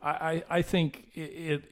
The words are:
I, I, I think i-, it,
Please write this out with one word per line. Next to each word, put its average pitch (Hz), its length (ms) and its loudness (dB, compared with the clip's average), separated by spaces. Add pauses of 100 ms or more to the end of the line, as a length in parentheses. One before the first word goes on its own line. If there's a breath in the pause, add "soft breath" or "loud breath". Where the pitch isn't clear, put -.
I, 147 40 0
I, 160 340 -2 (140)
I 175 40 4
think 165 460 2 (100)
i-, - 20 -10
it, 151 520 -4